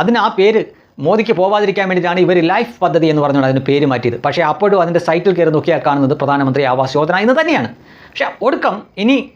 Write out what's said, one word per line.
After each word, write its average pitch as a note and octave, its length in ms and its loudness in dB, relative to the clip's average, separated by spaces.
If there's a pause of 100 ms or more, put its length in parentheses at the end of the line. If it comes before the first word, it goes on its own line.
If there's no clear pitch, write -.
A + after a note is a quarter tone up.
അതിന് A#3 240 0
ആ - 20 -2 (100)
പേര് G3+ 240 2 (460)
മോദിക്ക് G#3 320 0
പോവാതിരിക്കാൻ G3 500 0
വേണ്ടിയിട്ടാണ് F3+ 380 0
ഇവർ F3+ 100 2 (140)
ലൈഫ് A#3 220 -2 (100)
പദ്ധതി E3 280 2
എന്ന് D3+ 120 0
പറഞ്ഞുകൊണ്ട് C#3 260 2
അതിന് C3+ 220 -2
പേര് C#3+ 200 2
മാറ്റിയത്. B2 320 -2
പക്ഷേ D3 160 -2 (120)
അപ്പോഴും G3+ 340 2
അതിൻ്റെ E3+ 240 -2
സൈറ്റിൽ F3 260 0
കയറി D#3+ 220 2
നോക്കിയാൽ D3 320 0
കാണുന്നത് C#3 320 0
പ്രധാനമന്ത്രി C#3 500 0
ആവാസ് C3 280 -2
യോജന E3 260 0
എന്ന് B3+ 160 2
തന്നെയാണ്. D4 260 -2 (420)
പക്ഷേ - 180 -6 (200)
ഒടുക്കം C#4 260 -2 (300)
ഇനി C4 140 2 (160)